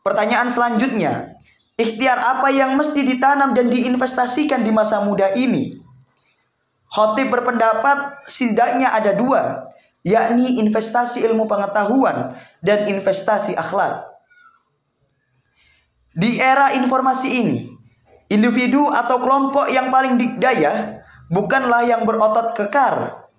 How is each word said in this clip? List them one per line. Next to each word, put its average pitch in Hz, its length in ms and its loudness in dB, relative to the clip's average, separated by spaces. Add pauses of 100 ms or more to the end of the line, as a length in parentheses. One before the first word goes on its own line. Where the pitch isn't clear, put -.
Pertanyaan 226 480 0
selanjutnya, 226 880 -2 (400)
ikhtiar 233 400 0
apa 262 320 0
yang 269 320 2
mesti 294 240 0
ditanam 269 480 2
dan 247 160 2
diinvestasikan 247 960 0
di 220 80 0
masa 214 320 0
muda 196 320 0
ini? 240 400 -2 (1120)
Khatib 220 400 0
berpendapat 247 960 -2
setidaknya 240 720 0
ada 202 160 2
dua, 208 560 -2 (340)
yakni 226 600 2
investasi 226 680 -2
ilmu 220 160 0
pengetahuan 202 920 0 (280)
dan 208 240 2
investasi 196 680 -2
akhlak. - 540 -4 (2000)
Di 220 240 0
era 262 340 4
informasi 262 540 0
ini, 175 400 -2 (640)
individu 247 560 2
atau 254 320 0
kelompok 269 480 0
yang 254 240 0
paling 262 240 2
dikdaya 214 840 0 (300)
bukanlah 240 560 2
yang 226 240 0
berotot 220 480 0
kekar 262 720 -2 (100)